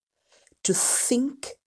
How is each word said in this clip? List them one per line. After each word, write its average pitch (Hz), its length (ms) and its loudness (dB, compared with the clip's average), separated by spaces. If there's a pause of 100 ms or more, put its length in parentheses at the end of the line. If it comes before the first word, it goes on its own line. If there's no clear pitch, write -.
(640)
to 190 80 2
think - 960 0